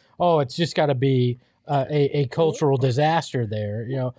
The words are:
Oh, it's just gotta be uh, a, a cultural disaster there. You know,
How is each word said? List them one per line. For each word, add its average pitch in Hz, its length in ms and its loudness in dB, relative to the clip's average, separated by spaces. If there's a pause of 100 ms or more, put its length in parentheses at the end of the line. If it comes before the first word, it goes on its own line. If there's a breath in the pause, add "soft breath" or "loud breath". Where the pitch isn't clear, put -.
(200 soft breath)
Oh, 170 180 4
it's 131 160 -2
just 165 220 -2
gotta 147 180 2
be 123 460 2 (260 soft breath)
uh, 139 240 0
a, 147 300 2
a 131 80 0
cultural 156 500 0
disaster 139 680 0
there. 107 420 -6
You 135 80 -6
know, 127 220 -4